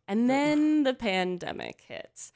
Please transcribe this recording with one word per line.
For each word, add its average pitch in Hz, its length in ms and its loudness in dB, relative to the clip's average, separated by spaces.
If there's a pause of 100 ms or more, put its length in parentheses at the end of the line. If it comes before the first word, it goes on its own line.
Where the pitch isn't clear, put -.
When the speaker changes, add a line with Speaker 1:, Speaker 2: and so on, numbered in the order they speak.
Speaker 1:
And 214 180 2
Speaker 2:
Yeah. - 80 -
Speaker 1:
then 302 480 2
the 262 100 2
pandemic 180 880 -4
hits. - 540 -14